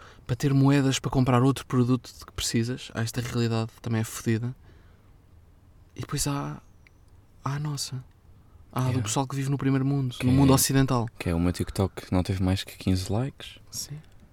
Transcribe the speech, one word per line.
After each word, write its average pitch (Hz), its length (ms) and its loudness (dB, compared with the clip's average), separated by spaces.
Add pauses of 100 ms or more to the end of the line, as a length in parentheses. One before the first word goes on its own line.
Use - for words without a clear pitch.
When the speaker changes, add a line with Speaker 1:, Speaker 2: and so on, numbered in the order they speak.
(260)
Speaker 1:
para 127 100 -2
ter 139 160 0
moedas 135 460 4
para - 120 -6
comprar 127 320 4
outro 135 220 2
produto 123 540 0
de - 80 -18
que - 60 -20
precisas. 120 640 -4
Há - 60 -4
esta 113 220 -4
realidade, 117 480 -2 (100)
também 110 220 -2
é - 20 -4
fodida. 120 500 -4 (1400)
E - 60 -10
depois 147 240 -4
há, 143 340 -4 (840)
há 135 120 -4
a 147 40 -4
nossa. 143 460 -6 (680)
Há 127 100 -4
a - 20 0
Speaker 2:
Yeah. 131 160 0
Speaker 1:
do 120 60 0
pessoal 135 220 0
que 135 80 -8
vive 139 160 -4
no 139 60 0
primeiro 135 300 0
mundo, 139 320 0
Speaker 2:
Que 127 80 -2
Speaker 1:
no 127 60 4
mundo 135 200 6
Speaker 2:
é, - 20 8
Speaker 1:
ocidental. 131 540 2 (100)
Speaker 2:
que - 120 -4
é 85 40 2
o 85 60 2
meu 87 100 4
TikTok - 560 -2
que - 60 -8
não 90 100 4
teve 95 200 -2
mais 92 200 2
que - 140 -16
quinze 92 340 0
likes. - 480 -6 (120)
Speaker 1:
Sim. - 260 -10 (360)